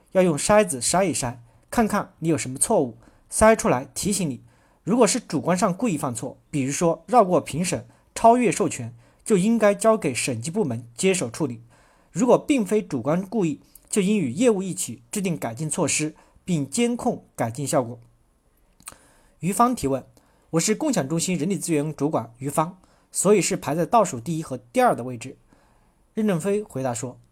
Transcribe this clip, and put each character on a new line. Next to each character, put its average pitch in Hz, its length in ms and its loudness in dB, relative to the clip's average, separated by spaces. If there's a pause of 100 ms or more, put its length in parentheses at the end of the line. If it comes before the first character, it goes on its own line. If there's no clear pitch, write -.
(140)
要 190 100 4
用 170 120 2
筛 208 320 4
子 131 120 -8
筛 180 280 0
一 147 60 -2
筛， 120 240 -6 (320)
看 226 180 2
看 202 300 -4
你 160 120 -4
有 156 60 4
什 131 140 -6
么 131 80 -10
错 - 240 2
误， 120 160 -4 (340)
筛 220 240 6
出 220 140 -2
来 131 240 0
提 - 180 -4
醒 185 160 -2
你。 120 140 -6 (420)
如 196 140 0
果 247 80 6
是 247 140 2
主 160 200 -4
观 151 160 0
上 185 160 0
故 185 160 -2
意 180 80 0
犯 135 200 -4
错， 127 240 -10 (100)
比 143 140 -2
如 135 80 -2
说 165 340 0
绕 233 180 6
过 180 160 4
评 151 240 -4
审、 139 220 -4 (300)
超 233 220 8
越 233 140 2
授 180 160 -2
权， 117 280 -8 (280)
就 208 140 2
应 220 220 2
该 208 160 4
交 220 200 4
给 180 160 -2
审 117 300 -4
计 123 80 -8
部 190 160 -2
门 123 300 -6
接 190 180 2
手 151 160 -2
处 151 160 -4
理。 117 160 -8 (500)
如 190 140 0
果 208 140 6
并 254 260 0
非 214 160 0
主 131 220 -6
观 156 180 0
故 202 240 -2
意， 151 160 -4 (260)
就 - 140 0
应 208 160 2
与 143 140 -2
业 214 180 2
务 190 140 0
一 185 100 -6
起 123 380 -10
制 214 100 -6
定 180 160 -2
改 117 160 -6
进 151 160 -6
措 160 180 -2
施， 151 280 -2 (280)
并 151 240 -2
监 240 300 0
控 226 280 -4 (100)
改 117 160 -2
进 135 160 -6
效 139 160 2
果。” 120 160 -10 (1400)
于 175 120 -2
芳 240 220 -4
提 - 120 -6
问 131 160 -6 (480)
：“我 160 80 0
是 214 160 -2
共 302 180 -4
享 139 160 -2
中 165 100 -2
心 180 160 -4
人 151 140 -4
力 190 80 -2
资 165 160 -4
源 147 220 -2
主 139 140 -4
管 120 280 -2
于 127 100 -8
芳， 160 300 -2 (340)
所 196 220 2
以 202 80 6
是 180 160 -2
排 165 160 -4
在 165 120 0
倒 220 200 4
数 127 140 -8
第 156 180 -6
一 160 60 -6
和 135 120 -10
第 - 240 -4
二 233 160 4
的 120 80 -10
位 127 140 -8
置。” 131 180 -14 (760)
任 214 140 -2
正 185 120 0
非 202 220 -2
回 135 220 -8
答 127 100 -2
说 120 240 -10 (140)